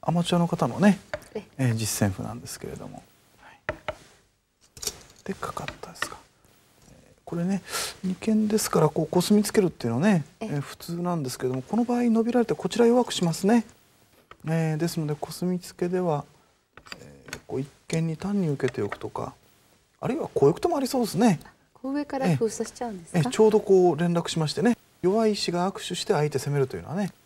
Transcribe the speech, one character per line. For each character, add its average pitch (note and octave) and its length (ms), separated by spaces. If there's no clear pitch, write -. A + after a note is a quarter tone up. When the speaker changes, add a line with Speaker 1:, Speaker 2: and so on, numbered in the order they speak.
Speaker 1:
ア - 100
マ E3+ 140
チ - 80
ュ - 20
ア F3 40
の E3+ 100
方 E3 180
の A#2 140
ね、 G3 180
Speaker 2:
え A3 60
え。 - 60
Speaker 1:
え - 20
ー、 A2 40
実 A2 240
戦 G2+ 120
譜 G2 120
な A2 100
ん A#2+ 80
で - 60
す - 120
け - 80
れ - 60
ど G1+ 160
も。 - 140
は - 120
い。 - 100
で、 - 100
か - 200
か - 100
っ - 40
た - 120
で - 60
す - 120
か。 - 80
え - 20
ー、 - 320
こ - 140
れ E3+ 60
ね、 F#3+ 180
二 F#3 120
間 G#3+ 320
で G#3+ 100
す - 120
か E3 120
ら、 D3+ 80
こ E3 140
う、 D3+ 40
コ F3+ 140
ス G#3 120
ミ G#3 100
つ - 80
け A3 100
る F#3 60
っ - 40
て - 160
い - 20
う A#2 40
の A#2+ 80
は G#3 60
ね、 F3 180
Speaker 2:
え A3 60
え。 G#3 40
Speaker 1:
え D3 80
ー、 C#3+ 40
普 - 160
通 E3+ 240
な F3 140
ん D#3 80
で B2+ 60
す - 100
け C3 80
ど B2+ 60
も、 C3 80
こ G#3+ 160
の A#3+ 60
場 A#3+ 140
合 A#3+ 60
伸 A3+ 200
び A#3 80
ら B3 80
れ A3+ 60
て - 80
こ - 160
ち G#3+ 100
ら A#3+ 60
弱 A#3+ 200
く - 80
し - 100
ま E3+ 100
す F#3+ 140
ね。 A3+ 180
え D#3+ 300
ー、 - 20
で E3 100
す E3+ 120
の D3+ 80
で、 D3 80
コ - 160
ス - 140
ミ F3+ 140
ツ - 160
ケ F3+ 140
で F3+ 100
は、 D#3+ 260
え C#2 320
ー、 - 160
こ - 100
う、 C3+ 40
一 C#3+ 60
間 E3 180
に D#3+ 100
単 G3+ 240
に E3+ 80
受 C3+ 180
け - 60
て A2 80
お G2+ 80
く - 100
と A2 100
か、 - 240
あ - 80
る A#3 60
い D4 40
は - 100
こ - 180
う - 40
い - 20
う - 20
こ - 60
と F4 100
も F4 80
あ - 20
り C4+ 80
そ C4 120
う A#3 60
で - 60
す D#3 60
ね。 G3+ 220
Speaker 2:
こ - 160
う C4+ 40
上 D4 120
か C4+ 140
ら G3+ 160
封 A3+ 120
鎖 A3 200
し - 40
ち - 120
ゃ A#3+ 40
う A3+ 40
ん F#3+ 80
で E3+ 60
す - 80
か？ F3 60
Speaker 1:
え - 20
え。 - 40
え - 20
え、 B3+ 40
ち - 80
ょ A3 80
う G#3+ 40
ど G#3+ 80
こ F#3 320
う C3+ 60
連 F3 160
絡 E3+ 160
し - 100
ま D#3 80
し - 60
て C#3+ 80
ね、 A3+ 160
弱 A3 260
い G#3+ 60
石 G3 180
が F3 200
握 - 80
手 - 160
し - 100
て - 80
相 D3 180
手 C3+ 80
攻 C#3+ 140
め C#3+ 60
る C3 80
と G2+ 100
い - 20
う E2 40
の G2 60
は C#3+ 60
ね G3+ 160